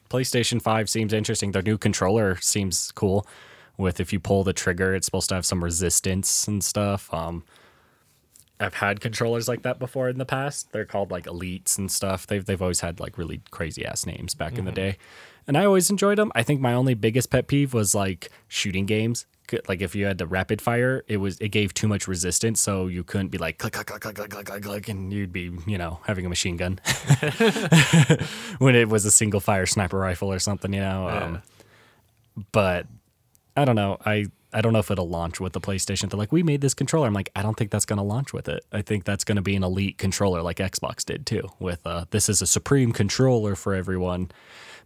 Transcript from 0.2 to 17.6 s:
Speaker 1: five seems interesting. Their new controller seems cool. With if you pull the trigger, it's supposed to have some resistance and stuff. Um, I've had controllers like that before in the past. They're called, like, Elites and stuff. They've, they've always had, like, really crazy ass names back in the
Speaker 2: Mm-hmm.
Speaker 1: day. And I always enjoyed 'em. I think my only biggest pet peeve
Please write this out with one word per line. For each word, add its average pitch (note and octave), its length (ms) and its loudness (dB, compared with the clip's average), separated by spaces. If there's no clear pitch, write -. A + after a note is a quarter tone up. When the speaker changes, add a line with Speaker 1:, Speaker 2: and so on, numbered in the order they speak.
Speaker 1:
five A2 260 2
seems A2 240 0
interesting. G#2+ 380 0
Their F#2+ 120 0
new G#2+ 160 2
controller G2 580 2
seems - 560 -2
cool. G2+ 340 0
With F#2 220 0
if F2 120 -4
you G2 80 0
pull G2 240 2
the F#2 80 0
trigger, F#2 420 0
it's F#2 120 -2
supposed - 240 -2
to F#2+ 40 0
have F2+ 120 -2
some F2+ 180 0
resistance F2 840 0
and G#2 160 -2
stuff. G2+ 500 -2
Um, E2+ 300 -6
I've G2+ 140 -4
had G2+ 260 0
controllers A#2 480 -2
like A#2+ 140 -4
that B2+ 180 -4
before B2+ 280 -4
in B2+ 100 -6
the C3 80 -6
past. C3+ 460 -6
They're G#2+ 120 -4
called, G2 260 -6
like, F2+ 140 -8
Elites F2+ 540 -6
and F#2+ 120 -4
stuff. F#2+ 380 -2
They've, G2+ 160 -2
they've F#2+ 180 -2
always F2+ 180 0
had, E2+ 200 -6
like, - 180 -10
really D#2+ 220 -8
crazy - 340 -8
ass - 220 -6
names - 280 -8
back D#2+ 240 -6
in F#2+ 80 -4
the F#2 40 -6
Speaker 2:
Mm-hmm. F2+ 60 -6
Speaker 1:
day. F#2+ 220 -2
And C#3+ 100 2
I F#3+ 60 4
always F#3+ 260 4
enjoyed G3+ 300 2
'em. G#3+ 160 2
I A#2 80 4
think D3 160 2
my A#2+ 140 2
only B2+ 200 4
biggest A2+ 360 0
pet B2+ 180 2
peeve C#3+ 260 2